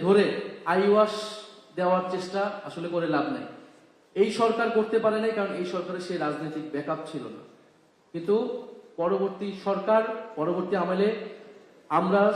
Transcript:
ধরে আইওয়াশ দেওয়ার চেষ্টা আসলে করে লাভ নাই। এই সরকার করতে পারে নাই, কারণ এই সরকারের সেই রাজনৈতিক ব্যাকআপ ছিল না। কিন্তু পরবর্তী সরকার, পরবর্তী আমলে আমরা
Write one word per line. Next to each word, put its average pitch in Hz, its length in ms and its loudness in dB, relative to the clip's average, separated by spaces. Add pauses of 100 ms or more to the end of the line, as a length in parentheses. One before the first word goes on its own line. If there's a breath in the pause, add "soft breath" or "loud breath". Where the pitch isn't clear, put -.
ধরে 196 180 6 (420)
আইওয়াশ 202 480 4 (640)
দেওয়ার 180 340 2
চেষ্টা 190 320 -2 (260)
আসলে 170 260 -8
করে 170 200 0
লাভ 143 200 2
নাই। - 120 -8 (720)
এই 208 120 6 (120)
সরকার 226 360 4
করতে 214 280 2
পারে 214 160 4
নাই, 226 180 0
কারণ 196 220 -2
এই 180 120 -2
সরকারের 180 340 -6
সেই 175 120 -4
রাজনৈতিক 151 540 -4
ব্যাকআপ 160 280 -4 (100)
ছিল 131 140 -8 (100)
না। - 80 -16 (720)
কিন্তু 170 200 0 (600)
পরবর্তী 190 520 0 (160)
সরকার, 202 380 2 (340)
পরবর্তী 175 400 -2
আমলে 185 320 2 (840)
আমরা 190 320 4 (140)